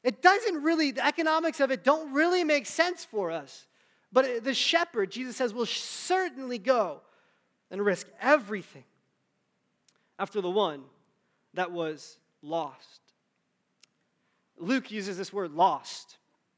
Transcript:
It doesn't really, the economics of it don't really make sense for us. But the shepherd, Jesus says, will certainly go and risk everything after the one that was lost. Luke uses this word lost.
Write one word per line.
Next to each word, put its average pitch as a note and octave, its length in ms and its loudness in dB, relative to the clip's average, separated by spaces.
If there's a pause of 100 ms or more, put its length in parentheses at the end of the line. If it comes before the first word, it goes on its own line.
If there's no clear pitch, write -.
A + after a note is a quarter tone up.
It - 200 -2
doesn't F#4+ 400 4
really, D#4 300 2
the A#3+ 120 -4
economics D#4+ 540 0
of C4+ 140 2
it A#3 100 -4
don't D4+ 300 2
really F4 320 2
make D4 220 0
sense F4 380 0
for F#3 280 -4
us. D3 340 -12 (460)
But B3 320 2
the B3+ 100 0
shepherd, C#4+ 560 2
Jesus B3 240 -8
says, A#3+ 180 0
will A3+ 140 -2
certainly C4+ 920 -2
go G3 420 0 (720)
and G3 120 -4
risk F#3 220 0 (140)
everything G3+ 640 0 (1300)
after G3 240 -4
the F3+ 100 -4
one E3 340 0 (680)
that F3+ 180 -2
was D#3 460 -6 (220)
lost. D3+ 600 -8 (1600)
Luke G#3+ 340 -2
uses G3 260 -6
this F#3+ 140 -10
word F#3+ 180 -4
lost. D#3+ 680 0 (400)